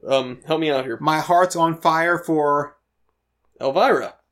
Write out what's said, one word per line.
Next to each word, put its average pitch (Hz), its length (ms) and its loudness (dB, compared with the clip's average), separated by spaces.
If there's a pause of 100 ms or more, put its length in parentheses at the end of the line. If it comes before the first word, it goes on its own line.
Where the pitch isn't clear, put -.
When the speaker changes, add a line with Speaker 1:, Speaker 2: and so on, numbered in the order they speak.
Speaker 1:
Um, 127 380 -2
help 160 140 -2
me 160 100 -2
out 131 160 -2
here. 117 160 -8
Speaker 2:
My 156 180 2
heart's 180 360 2
on 165 260 0
fire 165 380 2
for 147 580 0 (840)
Speaker 1:
Elvira. 156 540 0 (180)